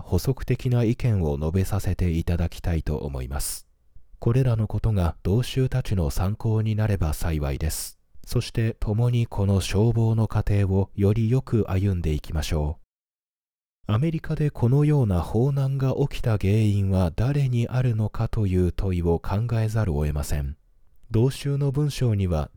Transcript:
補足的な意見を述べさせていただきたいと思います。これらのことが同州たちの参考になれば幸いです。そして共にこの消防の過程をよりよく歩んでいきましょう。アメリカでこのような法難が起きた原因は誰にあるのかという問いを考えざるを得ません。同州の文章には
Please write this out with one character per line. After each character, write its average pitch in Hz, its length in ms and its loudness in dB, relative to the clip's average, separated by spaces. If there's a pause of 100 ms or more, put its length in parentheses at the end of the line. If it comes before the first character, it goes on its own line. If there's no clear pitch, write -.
補 90 140 0
足 - 260 -4
的 123 240 -2
な 120 140 2
意 113 100 2
見 104 300 0
を 73 140 0
述 78 120 -2
べ 95 140 2
さ 98 160 -2
せ 92 160 -2
て 90 160 0
い 82 100 0
た 87 140 0
だ 85 140 0
き - 100 -14
た 90 160 -2
い 78 80 -2
と 76 140 -2
思 69 220 -6
い 64 60 -8
ま 67 140 -6
す。 - 260 -8 (540)
こ 120 120 0
れ 131 120 2
ら 123 100 2
の 110 140 -2
こ 104 100 -4
と 110 140 0
が 87 320 0
同 107 180 2
州 131 260 -2
た 127 140 -2
ち - 140 -2
の 78 140 0
参 98 260 -2
考 110 260 0
に 110 140 0
な 110 100 2
れ 104 100 0
ば 82 160 0
幸 76 380 -2
い 67 80 -4
で 78 120 -2
す。 - 280 -10 (260)
そ - 160 -2
し - 120 -8
て 113 260 -2
共 117 320 0
に 120 160 0
こ - 200 -2
の 98 140 4
消 107 320 2
防 113 220 2
の 113 140 0
過 107 200 0
程 101 200 2
を 95 260 0
よ 101 180 4
り 110 160 0
よ 131 140 2
く - 260 0
歩 95 280 0
ん 85 40 -4
で 80 120 0
い 73 80 0
き - 120 -10
ま 78 120 -2
し - 100 -2
ょ 76 240 0
う。 - 40 -20 (1040)
ア 104 100 2
メ 160 140 0
リ 156 80 -2
カ 156 160 -4
で 147 140 2
こ - 180 0
の 143 160 4
よ 147 180 4
う 117 60 2
な 87 120 2
法 113 300 0
難 139 260 0
が 135 200 0 (120)
起 - 100 -8
き - 20 -2
た 107 180 0
原 95 140 0
因 101 380 2
は 92 240 2
誰 139 340 0
に 117 180 0
あ 127 160 -2
る 120 140 0
の 107 140 0
か 113 180 -2
と 107 180 0
い 92 100 2 (120)
う - 20 -2
問 95 260 -2
い 85 60 0
を 85 160 2
考 104 300 -2 (100)
え 110 80 0
ざ 107 180 0
る 85 120 -2
を 76 100 0
得 71 80 -2
ま 73 80 -2
せ 73 160 -2
ん。 69 180 -6 (540)
同 117 200 2
州 139 280 -4
の 139 140 0
文 143 180 0
章 120 240 0
に 98 140 0
は 78 280 0